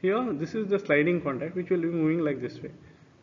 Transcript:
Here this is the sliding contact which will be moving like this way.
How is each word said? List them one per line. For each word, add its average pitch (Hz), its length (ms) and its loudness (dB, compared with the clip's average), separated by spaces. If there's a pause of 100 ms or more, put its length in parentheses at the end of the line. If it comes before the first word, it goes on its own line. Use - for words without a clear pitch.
Here 214 300 0
this 156 240 -4
is 208 140 -4
the 196 100 2
sliding 160 420 4
contact 143 340 -4
which 180 140 -4
will 180 120 2
be 165 60 0
moving 165 320 2
like 143 220 0
this 123 220 -10
way. 147 80 -12 (520)